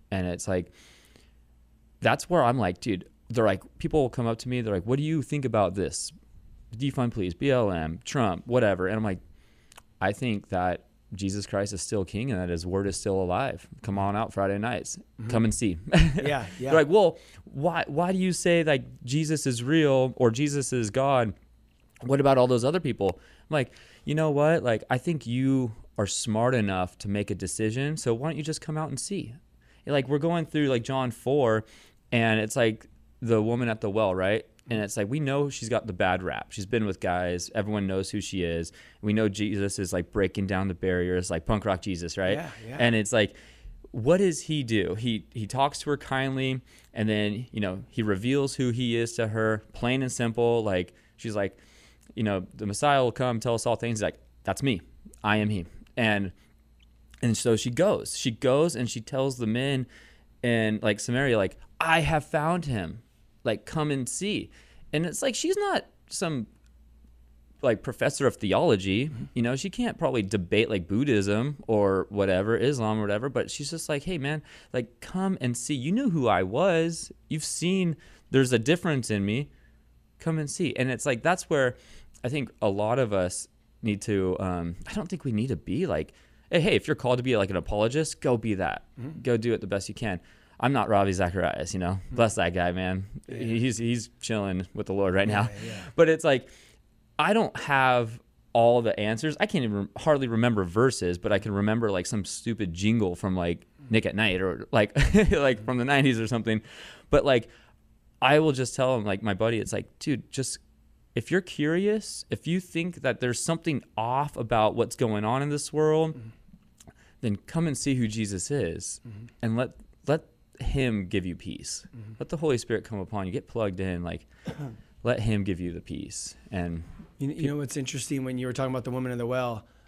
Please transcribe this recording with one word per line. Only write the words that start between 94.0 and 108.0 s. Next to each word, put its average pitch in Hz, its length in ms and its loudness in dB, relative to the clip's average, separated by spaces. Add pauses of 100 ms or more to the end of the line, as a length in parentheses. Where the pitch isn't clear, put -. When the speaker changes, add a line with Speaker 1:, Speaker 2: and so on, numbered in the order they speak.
Speaker 1:
chilling 98 540 -2
with 113 120 -6
the 95 60 -2
Lord 95 220 2
right 98 120 4
now. 104 220 2 (140)
Speaker 2:
Yeah, - 60 -10
yeah. - 120 -10 (140)
Speaker 1:
But 165 120 8
it's 160 160 2
like, 139 240 2 (720)
I 170 140 2
don't 220 280 2
have 127 580 2 (340)
all 120 280 6
the 113 180 0
answers. 110 400 -2
I 208 80 2
can't 156 160 0
even 104 120 -2
rem-, 101 220 -2
hardly 139 300 2
remember 113 360 2
verses, 90 540 2
but 101 140 -4
I 98 80 4
can 107 120 -4
remember, 107 380 2
like, 92 160 -2
some 104 200 -4
stupid 104 480 -4
jingle 98 420 2
from, 92 200 -2
like, 87 300 -2 (140)
Speaker 2:
Hmm. 143 100 -20
Speaker 1:
Nick 110 160 2
at 85 100 -2
Night 98 260 2
or, 90 300 -4
like, 107 240 2
<laughs> 185 360 6
like, 139 280 4
Speaker 2:
Hmm. 107 60 -14
Speaker 1:
from 127 140 0
the 120 60 0
nineties 135 340 4
or 113 80 -2
something. 110 340 0 (480)
But, 147 160 4
like, 127 240 4 (720)